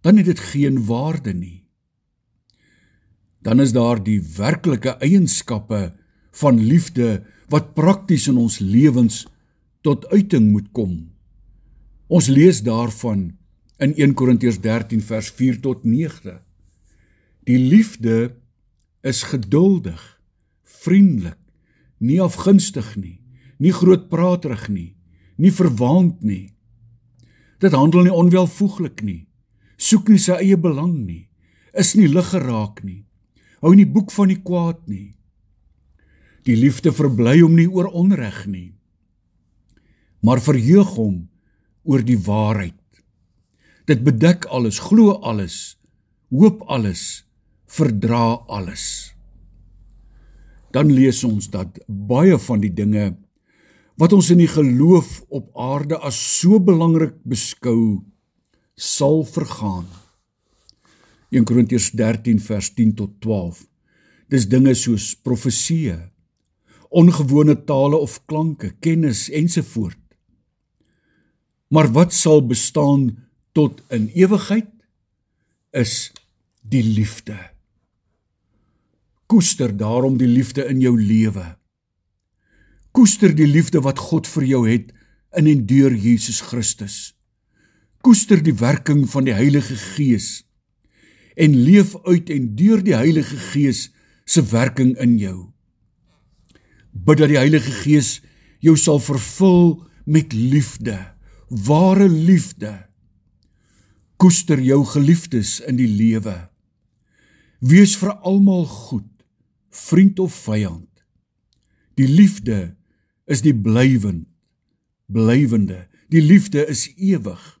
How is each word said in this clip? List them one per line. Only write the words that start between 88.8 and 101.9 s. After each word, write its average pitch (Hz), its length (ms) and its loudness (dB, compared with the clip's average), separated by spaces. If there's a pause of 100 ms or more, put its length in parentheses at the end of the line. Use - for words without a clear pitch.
van 135 160 -2
die 127 100 -2
Heilige 139 400 0
Gees 117 680 -4 (920)
en 151 300 4
leef 196 260 6 (140)
uit 175 260 0
en 135 140 -4 (100)
deur 196 240 2
die 180 160 0
Heilige 143 400 0 (140)
Gees 143 400 -2 (340)
se - 240 0
werking 127 540 0
in 120 180 2
jou. 95 160 -8 (1600)
Bid 143 260 2
dat 151 80 4
die 143 120 2
Heilige 139 420 2
Gees 143 400 0 (420)
jou 156 160 6
sal 147 220 0
vervul 175 800 0 (260)
met 151 240 0
liefde, 117 640 -2 (540)
ware 170 580 2